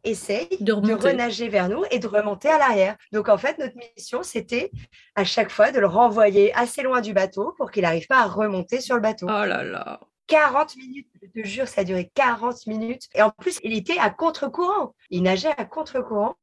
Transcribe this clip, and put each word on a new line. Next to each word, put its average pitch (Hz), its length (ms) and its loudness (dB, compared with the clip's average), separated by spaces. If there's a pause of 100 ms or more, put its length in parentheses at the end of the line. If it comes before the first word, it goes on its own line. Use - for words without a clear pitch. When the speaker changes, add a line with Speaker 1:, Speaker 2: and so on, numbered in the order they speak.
Speaker 1:
essaye 214 460 -4 (100)
Speaker 2:
De 202 60 -4
Speaker 1:
de 220 80 2
Speaker 2:
remonter. 208 380 2
Speaker 1:
renager 240 360 -2
vers 190 220 0
nous 285 200 -2
et 247 100 0
de 226 80 -6
remonter 208 420 0
à 320 80 6
l'arrière. 214 400 4 (160)
Donc, 214 160 -2
en 202 80 8
fait, 302 220 -2
notre 247 160 -8 (200)
mission, 285 280 -8
c'était 240 480 -6 (440)
à 202 80 2
chaque 208 280 0
fois 233 200 4
de 262 80 0
le 196 80 4
renvoyer 208 680 4
assez 247 260 -2
loin 254 180 0
du 214 140 -6
bateau 196 440 0
pour 247 140 -6
qu'il 196 120 0
n'arrive 165 240 0
pas 269 120 4
à 214 80 4
remonter 196 540 -2
sur 254 140 -2
le 226 60 0
bateau. 214 280 -2
Speaker 2:
Oh 208 160 0
là - 180 -4
là. - 380 -10 (240)
Speaker 1:
Quarante 294 520 2
minutes, 262 300 -18 (140)
je 220 200 -14
te 208 60 -10
jure, 240 200 -6
ça 202 140 -2
a - 20 0
duré 180 320 -4
quarante 240 500 0
minutes. 226 380 -6 (100)
Et - 80 4
en 214 80 6
plus, - 340 -6
il 220 100 -4
était 220 260 -2
à 214 100 2
contre-courant. 330 840 -2 (160)
Il 180 140 -2
nageait 190 340 0
à 220 80 -8
contre-courant. 254 760 -4